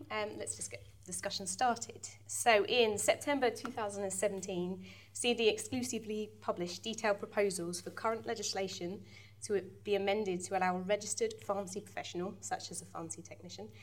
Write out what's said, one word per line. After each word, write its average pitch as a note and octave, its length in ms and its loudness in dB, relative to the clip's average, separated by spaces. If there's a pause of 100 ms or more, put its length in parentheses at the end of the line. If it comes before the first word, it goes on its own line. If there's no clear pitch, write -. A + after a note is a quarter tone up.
Um, G#3+ 200 -2 (100)
let's - 160 -6
just - 160 -8
get - 120 -12
the - 280 -16
discussion F#3+ 340 -4
started. - 640 0 (160)
So G#3+ 400 6
in A3 320 6
September C4+ 540 4
two A3+ 180 -8
thousand G3+ 320 -4
and G3 100 0
seventeen, F#3+ 720 0 (300)
C - 160 0
and A#3 80 4
D A3+ 100 6
exclusively G#3+ 840 0 (100)
published F3 400 -2
detailed G#3+ 380 0
proposals F3+ 600 0
for F3+ 100 -8
current A3 340 -2
legislation G3 760 -2 (420)
to G3 180 2 (220)
be G#3 100 2
amended G3 520 2
to G3 120 0
allow F#3 180 4
a F#3 40 0
registered G#3 560 0 (100)
pharmacy G3 360 -2
professional, - 580 -6
such - 320 -6
as F3 100 -8
a E3+ 40 -14
pharmacy E3+ 360 -10
technician, F3 480 -12 (140)